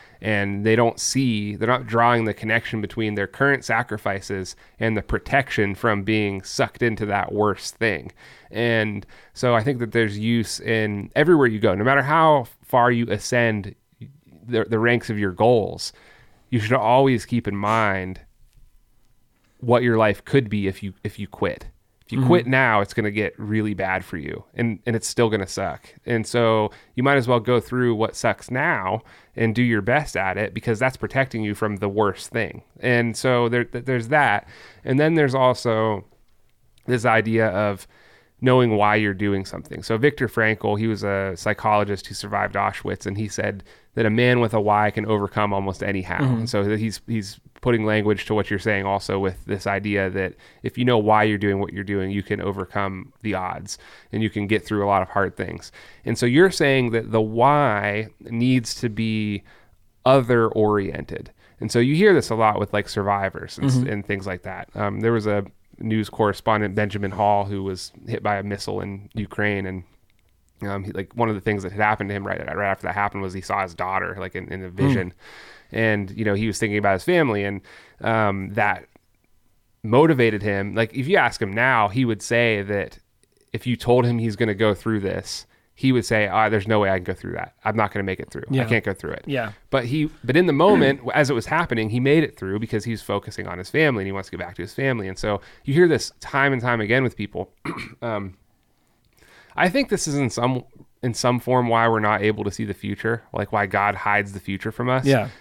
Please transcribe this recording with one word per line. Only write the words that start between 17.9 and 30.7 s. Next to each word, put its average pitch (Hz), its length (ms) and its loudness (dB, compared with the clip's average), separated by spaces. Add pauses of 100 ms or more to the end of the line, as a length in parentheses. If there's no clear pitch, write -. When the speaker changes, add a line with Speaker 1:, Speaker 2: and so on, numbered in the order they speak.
Speaker 1:
what 120 220 2
your 117 140 4
life 110 300 2
could 131 240 2
be 101 160 -2
if 95 160 -2
you, 98 100 -8 (100)
if - 160 -8
you 101 80 -8
quit. - 380 -6 (420)
If - 60 -12
you 127 80 0
Speaker 2:
Mm-hmm. 131 60 2
Speaker 1:
quit 156 200 6
now, 127 340 4
it's 98 140 -4
gonna 107 160 -2
get 104 280 -4
really 107 360 -2
bad 95 280 -2
for - 140 -10
you, 73 260 -10 (120)
and, 113 320 -2
and 113 100 0
it's 107 100 -6
still 117 220 2
gonna 104 180 -2
suck. - 460 -8 (140)
And 113 200 -2
so 110 440 2 (240)
you 123 80 -2
might 139 140 4
as 120 120 2
well 123 100 4
go 120 220 2
through 120 360 0
what 107 200 -2
sucks - 340 -2
now 120 520 -2 (340)
and 113 180 0
do 123 80 2
your 113 200 2
best 127 340 0
at 95 220 -2
it, 101 160 -4
because 110 240 -2